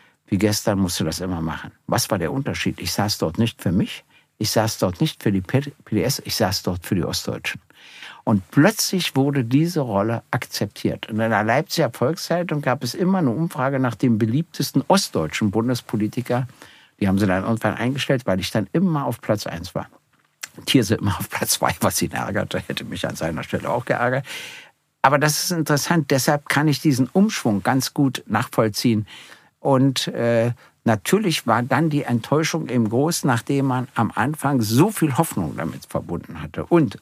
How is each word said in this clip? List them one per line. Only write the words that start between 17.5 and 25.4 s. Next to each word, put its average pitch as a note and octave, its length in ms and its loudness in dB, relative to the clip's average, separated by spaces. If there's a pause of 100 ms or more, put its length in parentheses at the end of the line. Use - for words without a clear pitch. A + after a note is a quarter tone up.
eingestellt, B2+ 520 -2
weil F#2+ 140 0
ich F#2 100 -6
dann A2 220 -2
immer E3 340 0
auf A#2+ 160 -6
Platz G#2+ 240 -8
eins E2+ 280 -10
war. F2+ 140 -6 (760)
Thierse A2 300 2
immer F#2 220 -2
auf - 120 -8
Platz - 220 -4
zwei, - 280 -2
was F#2 220 0
ihn E2 100 -4
ärgerte, - 540 -4
hätte - 180 -8
mich - 240 -8
an - 80 -8
seiner E2 260 -4
Stelle - 280 -6
auch B2 160 -2
geärgert. B2+ 400 -2 (720)
Aber C#3 180 4
das D3+ 260 2